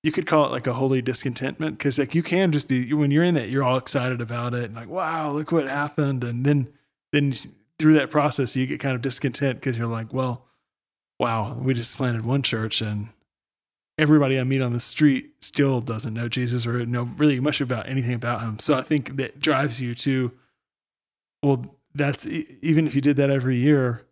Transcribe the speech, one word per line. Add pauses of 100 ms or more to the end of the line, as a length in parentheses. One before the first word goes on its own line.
you
could
call
it,
like,
a
holy
discontentment,
'cause,
like,
you
can
just
be,
when
you're
in
it,
you're
all
excited
about
it
and,
like,
"Wow,
look
what
happened."
And
then, (400)
then (440)
through
that
process,
you
get
kind
of
discontent
'cause
you're
like,
"Well, (720)
wow,
we
just
planted
one
church
and (920)
everybody
I
meet
on
the
street
still
doesn't
know
Jesus
or
know (120)
really
much
about
anything
about
him."
So
I
think
that
drives
you
to, (1080)
well, (180)
that's
e-,
even
if
you
did
that
every
year